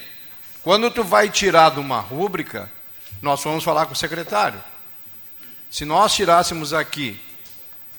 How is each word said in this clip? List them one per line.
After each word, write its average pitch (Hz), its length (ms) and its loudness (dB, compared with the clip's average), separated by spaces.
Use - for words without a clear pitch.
Quando 220 280 2
tu 233 120 -4
vai 208 260 4
tirar 170 420 4
de 139 80 -6
uma 135 200 -4
rúbrica, 131 680 -8
nós 143 220 -2
vamos 156 200 -4
falar 160 220 0
com 151 80 -10
o - 20 -12
secretário. 170 680 -4
Se - 160 -10
nós 175 280 2
tirássemos 170 600 2
aqui, 147 460 -6